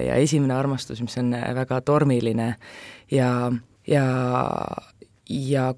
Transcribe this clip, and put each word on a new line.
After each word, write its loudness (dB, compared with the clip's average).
Ja 0
esimene 2
armastus, -4
mis -6
on, 0
äh, -4
väga -2
tormiline 2
ja, 2
ja, 4
ja 0